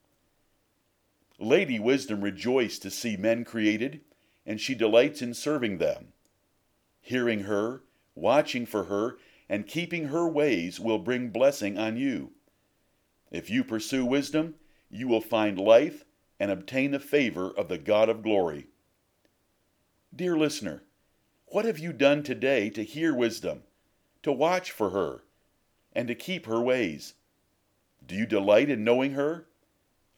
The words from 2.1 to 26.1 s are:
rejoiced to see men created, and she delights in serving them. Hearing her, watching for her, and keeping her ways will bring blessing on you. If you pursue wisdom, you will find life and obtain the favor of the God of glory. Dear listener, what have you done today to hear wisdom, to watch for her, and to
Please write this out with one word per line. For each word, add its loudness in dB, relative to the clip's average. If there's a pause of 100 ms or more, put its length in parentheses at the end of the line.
rejoiced -2
to -10
see -6
men 0
created, -2 (440)
and -8
she -4
delights 4
in -6
serving -2
them. -2 (880)
Hearing -2
her, -2 (300)
watching 2
for -2
her, -2 (320)
and -4
keeping -6
her -2
ways 0
will 0
bring -4
blessing 0
on -4
you. -4 (1000)
If -10
you 0
pursue -2
wisdom, -2 (340)
you -8
will 4
find 0
life 6 (340)
and 0
obtain -2
the -2
favor 0
of -4
the -4
God 4
of 0
glory. 0 (1500)
Dear 0
listener, -2 (640)
what -2
have -2
you -8
done 4
today 0
to -6
hear -2
wisdom, -2 (600)
to 0
watch 0
for -2
her, -4 (640)
and -4
to -4